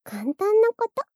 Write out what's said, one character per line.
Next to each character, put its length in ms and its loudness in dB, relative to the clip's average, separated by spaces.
簡 300 -8
単 280 2
な 140 4
こ 180 -4
と。 120 -6